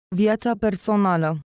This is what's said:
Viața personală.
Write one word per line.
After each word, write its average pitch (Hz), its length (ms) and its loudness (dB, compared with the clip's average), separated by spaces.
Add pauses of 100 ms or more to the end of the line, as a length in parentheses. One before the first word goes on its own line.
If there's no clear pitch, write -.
(160)
Viața 214 400 0
personală. 185 840 0 (180)